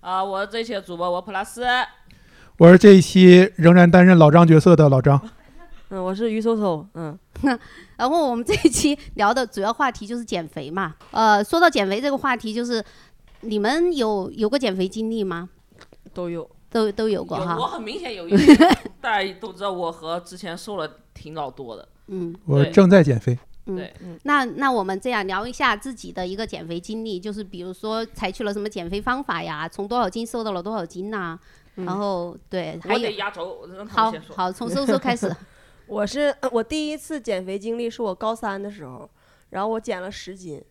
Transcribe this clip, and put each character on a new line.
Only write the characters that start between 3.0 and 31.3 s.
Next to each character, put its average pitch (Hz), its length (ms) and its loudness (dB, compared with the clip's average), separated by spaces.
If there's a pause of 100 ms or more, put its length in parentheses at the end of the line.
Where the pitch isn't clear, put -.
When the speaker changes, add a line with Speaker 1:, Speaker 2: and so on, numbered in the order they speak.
Speaker 2:
仍 170 180 6
然 175 160 8
担 180 160 8
任 185 120 8
老 156 120 8
张 170 160 8
角 160 140 8
色 175 160 8
的 151 140 6
老 131 120 2
张。 139 160 4 (720)
Speaker 3:
嗯， 190 160 -10
我 185 100 -6
是 220 160 -4
于 220 120 -4
搜 226 160 -2
搜， 180 280 -4 (100)
嗯。 160 220 -12 (380)
Speaker 4:
<laughs> - 400 -20
然 247 140 -4
后 311 200 0
我 240 60 -4
们 233 80 -6
这 359 100 -2
一 339 160 0
期 294 300 -2 (140)
聊 208 200 0
的 254 140 -4
主 - 140 -10
要 208 100 -4
话 269 180 -4
题 214 160 -14
就 233 120 -12
是 233 80 -10
减 175 200 -10
肥 147 240 -14
嘛。 175 240 -8 (180)
呃， 214 300 2
说 330 160 -2
到 339 120 4
减 202 180 -2
肥 202 140 -4
这 285 100 -4
个 269 60 -4
话 254 180 -4
题， 220 180 -10
就 240 120 -6
是 233 180 -6 (560)
你 214 180 -6
们 302 380 0
有， 214 400 -4
有 214 140 -2
过 277 100 -2
减 214 160 -2
肥 185 100 -2
经 220 240 -8
历 226 140 -6
吗？ 175 240 -8 (680)
Speaker 3:
都 175 160 -10
有。 170 160 -12 (240)
Speaker 4:
都， 214 220 -2
都 220 160 -6
有 202 160 -4
过 - 140 -10
哈。 185 160 -6
Speaker 1:
有， 170 80 -6
我 262 40 -4
很 - 160 -10
明 220 160 -12
显 339 160 -12
有 170 140 -14
一 202 80 2
点， 294 220 10 (180)
Speaker 4:
<laughs> - 240 -18
Speaker 1:
大 214 240 -4
家 196 160 -8
都 202 140 -14
知 180 100 -14
道 202 80 -4
我 175 180 -6
和 165 300 -10
之 175 180 -18
前 175 200 -12
瘦 208 180 -14
了 156 220 -10 (160)
挺 156 200 -20
老 147 160 -10
多 120 280 -18
的。 - 100 -20 (200)
Speaker 4:
嗯。 175 360 -10
Speaker 2:
我 143 220 2
正 190 240 4
在 190 120 6
减 135 160 0
肥。 123 160 -4
Speaker 1:
对。 - 120 -10 (200)
Speaker 4:
嗯。 190 100 -10
Speaker 1:
对。 170 180 -14 (300)
Speaker 4:
那， 285 220 -2
那 247 260 -6
我 226 120 -2
们 190 160 -6
这 247 100 -8
样 214 160 -4
聊 196 220 -8
一 247 60 -14
下 247 220 -2
自 262 180 -14
己 175 180 -18
的 185 140 -10
一 185 100 -10
个 220 100 -8
减 165 220 -14
肥 170 120 -10
经 220 240 -12
历， 208 160 -10
就 202 140 -12
是 208 100 -12
比 180 180 -16
如 185 120 -14
说 220 340 -8
采 202 240 -8
取 240 120 -10
了 202 100 -4
什 214 60 -8
么 208 100 -8
减 180 200 -12
肥 202 120 -8
方 262 220 -6
法 170 180 -8
呀， 160 260 -10
从 202 200 -12
多 240 100 -4
少 226 100 -2
斤 226 180 -8
瘦 226 180 -10
到 214 80 -6
了 180 100 -8
多 208 120 -10
少 190 120 -8
斤 185 240 -14
呐？ 180 280 -10 (380)